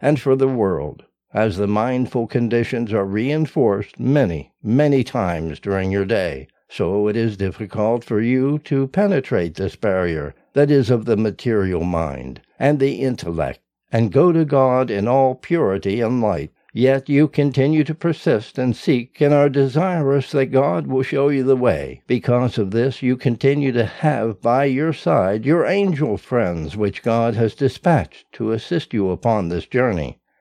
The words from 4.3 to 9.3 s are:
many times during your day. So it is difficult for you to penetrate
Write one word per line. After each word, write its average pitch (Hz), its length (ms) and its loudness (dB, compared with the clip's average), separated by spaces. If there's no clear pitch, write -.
many 135 440 2
times 82 560 -4
during 95 320 -2
your 98 120 0
day. 87 440 -4
So 101 360 -2
it 104 80 0
is 113 220 -2
difficult 107 640 -2
for 107 180 -2
you 131 440 0
to 135 240 -2
penetrate 131 680 0